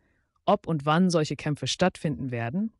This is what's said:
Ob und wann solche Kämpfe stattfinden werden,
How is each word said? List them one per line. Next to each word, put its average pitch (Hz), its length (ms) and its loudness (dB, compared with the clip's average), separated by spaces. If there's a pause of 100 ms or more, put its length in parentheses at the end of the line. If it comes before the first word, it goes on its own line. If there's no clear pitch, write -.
(460)
Ob 196 200 2
und 147 180 -2
wann 170 260 4
solche 156 260 0
Kämpfe 143 320 -4
stattfinden 147 640 -2
werden, 127 480 -4